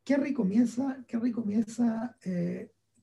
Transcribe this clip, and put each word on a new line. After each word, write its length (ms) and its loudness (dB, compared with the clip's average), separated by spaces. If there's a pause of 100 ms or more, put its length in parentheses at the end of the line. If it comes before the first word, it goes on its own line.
Carrey 300 2
comienza, 760 2
Carrey 240 0
comienza, 920 0
eh, 500 -4 (300)